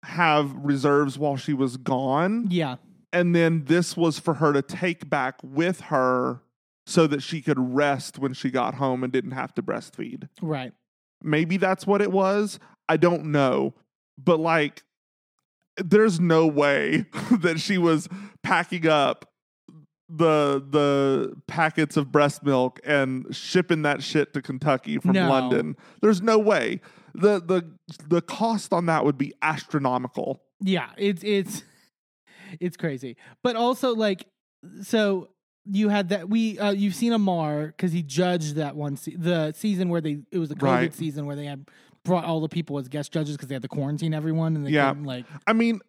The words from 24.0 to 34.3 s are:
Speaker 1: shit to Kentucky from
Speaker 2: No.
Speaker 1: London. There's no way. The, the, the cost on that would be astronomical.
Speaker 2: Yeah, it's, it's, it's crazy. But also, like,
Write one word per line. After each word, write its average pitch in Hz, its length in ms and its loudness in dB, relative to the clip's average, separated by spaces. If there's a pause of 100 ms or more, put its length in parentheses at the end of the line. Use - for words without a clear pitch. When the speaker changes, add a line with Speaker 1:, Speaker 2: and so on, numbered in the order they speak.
Speaker 1:
shit 143 300 0
to 143 100 -4
Kentucky 143 560 -2
from 185 140 2
Speaker 2:
No. 185 160 4
Speaker 1:
London. 131 460 0 (280)
There's 208 180 4
no 220 160 4
way. 196 420 2 (360)
The, 202 240 4
the, 170 320 -2 (360)
the 170 140 2
cost 220 520 -4
on 175 140 0
that 160 180 2
would 139 120 0
be 143 240 -4
astronomical. 135 1000 -4 (180)
Speaker 2:
Yeah, 185 360 -2
it's, 196 260 -2
it's, 202 400 -2 (960)
it's 180 180 -6
crazy. 131 380 -8 (260)
But 247 140 0
also, 240 400 2
like, 208 320 0 (560)